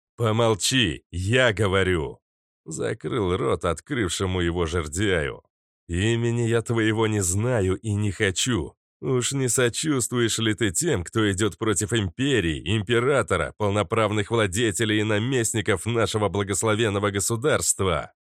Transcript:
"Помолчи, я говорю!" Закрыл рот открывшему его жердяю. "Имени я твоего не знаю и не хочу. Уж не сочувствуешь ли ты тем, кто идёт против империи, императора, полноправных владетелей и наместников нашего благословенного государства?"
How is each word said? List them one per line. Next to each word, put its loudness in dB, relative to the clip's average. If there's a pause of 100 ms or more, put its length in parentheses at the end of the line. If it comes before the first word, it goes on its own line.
(160)
"Помолчи, 2
я 2
говорю!" 0 (460)
Закрыл -2
рот -2
открывшему -2
его 0
жердяю. -2 (440)
"Имени 0
я 2
твоего 2
не 0
знаю 0
и -4
не 0
хочу. -2 (220)
Уж -2
не 0
сочувствуешь 0
ли 2
ты 0
тем, -2
кто 0
идёт -2
против -2
империи, 0
императора, 0
полноправных 0
владетелей 0
и 0
наместников 0
нашего 0
благословенного 0
государства?" -2 (140)